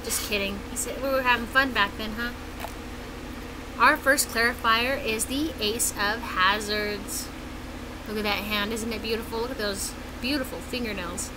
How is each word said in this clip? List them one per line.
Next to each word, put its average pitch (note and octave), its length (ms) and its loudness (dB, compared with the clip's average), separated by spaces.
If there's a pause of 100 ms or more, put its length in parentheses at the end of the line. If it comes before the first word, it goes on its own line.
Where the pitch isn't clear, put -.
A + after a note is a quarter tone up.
Just - 240 -2
kidding. G3 300 0 (420)
We C4+ 80 0
were C4 140 2
having A#3+ 240 4
fun C4 260 4
back G3+ 260 2
then, G#3+ 140 -4
huh? A#3+ 200 -4 (1500)
Our C4 180 10
first C#4+ 340 4
clarifier A#3 720 4
is A3 240 0
the D4 340 0
Ace A3 320 0
of G#3 280 0
Hazards. G#3 1080 0 (800)
Look G#3+ 80 -4
at G#3+ 80 -2
that G3+ 140 2
hand. G#3 340 0
Isn't A#3 200 -2
it A3 100 -4
beautiful? A3+ 360 -2
Look B3 140 -2
at C4 60 -6
those G3+ 340 -2 (280)
beautiful C4 380 0
fingernails. G3+ 800 -4